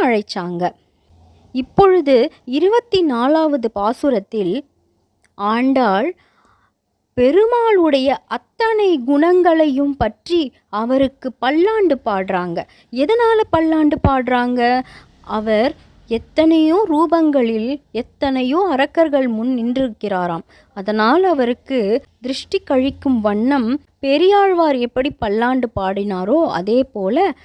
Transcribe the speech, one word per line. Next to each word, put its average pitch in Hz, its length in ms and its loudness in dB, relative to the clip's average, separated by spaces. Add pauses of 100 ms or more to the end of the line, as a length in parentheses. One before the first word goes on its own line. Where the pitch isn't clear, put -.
அழைச்சாங்க. 180 680 -2 (840)
இப்பொழுது 277 800 2 (120)
இருபத்தி 370 580 0
நாலாவது 285 720 0
பாசுரத்தில் 214 920 -2 (680)
ஆண்டாள் 240 840 0 (1000)
பெருமாளுடைய 330 1000 2 (120)
அத்தனை 403 800 -2
குணங்களையும் 302 920 2
பற்றி 269 560 -4 (160)
அவருக்கு 254 640 -2
பல்லாண்டு 330 720 0
பாடுறாங்க. 190 600 -4 (280)
எதனால 440 480 0 (100)
பல்லாண்டு 320 480 2 (100)
பாடுறாங்க? 247 720 0 (380)
அவர் 214 540 -2 (320)
எத்தனையோ 320 840 2
ரூபங்களில் 294 920 0 (100)
எத்தனையோ 262 800 -2
அரக்கர்கள் 277 580 0
முன் 240 280 -4
நின்றிருக்கிறாராம். 214 840 -4 (320)
அதனால் 214 500 0
அவருக்கு 254 800 -2 (180)
திருஷ்டி 269 380 -6
கழிக்கும் 269 600 -2
வண்ணம் 226 600 0 (180)
பெரியாழ்வார் 339 800 2
எப்படி 254 340 -4
பல்லாண்டு 233 680 -2
பாடினாரோ, 202 680 -2
அதே 202 380 0
போல 254 500 -2 (100)